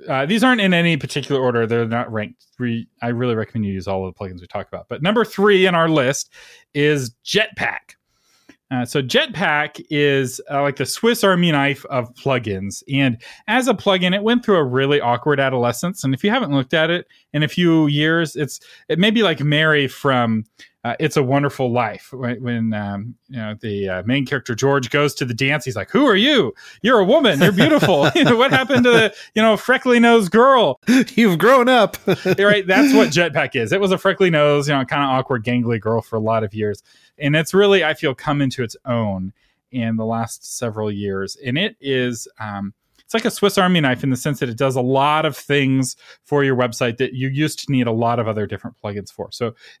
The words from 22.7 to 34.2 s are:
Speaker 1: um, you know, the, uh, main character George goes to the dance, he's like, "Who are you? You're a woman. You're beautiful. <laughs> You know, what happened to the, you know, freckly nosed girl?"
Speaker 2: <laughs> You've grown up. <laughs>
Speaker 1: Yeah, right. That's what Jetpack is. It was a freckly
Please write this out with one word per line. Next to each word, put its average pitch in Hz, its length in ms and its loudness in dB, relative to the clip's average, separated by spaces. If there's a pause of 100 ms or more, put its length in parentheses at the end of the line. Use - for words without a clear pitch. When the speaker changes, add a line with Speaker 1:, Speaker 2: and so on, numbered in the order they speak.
Speaker 1:
um, 104 420 -6 (120)
you 135 100 -14
know, 107 220 -8
the, 101 300 -4
uh, 92 140 -4
main 127 220 -2
character 123 300 -6
George 135 340 0
goes 147 260 0
to 143 100 -4
the 120 80 -4
dance, 135 320 -2
he's 123 100 -8
like, 101 140 -8
"Who 269 160 2
are 226 100 4
you? 208 380 2 (300)
You're 233 160 4
a 190 60 4
woman. 214 360 4
You're 185 100 4
beautiful. 202 600 4
<laughs> - 40 0
You 339 80 4
know, 240 120 4
what 254 160 2
happened 262 320 2
to 247 80 4
the, 220 240 4 (180)
you 214 80 0
know, 220 160 4
freckly 247 420 2
nosed 233 320 4
girl?" 240 480 4 (160)
Speaker 2:
<laughs> 262 200 0
You've 196 240 4
grown 240 300 4
up. 240 320 2
<laughs> - 60 -12 (300)
Speaker 1:
Yeah, 196 80 2
right. 208 220 2
That's 190 260 4
what 220 160 6
Jetpack 156 460 -2
is. 113 160 -2
It 190 100 0
was 196 100 2
a 190 60 0
freckly 190 320 2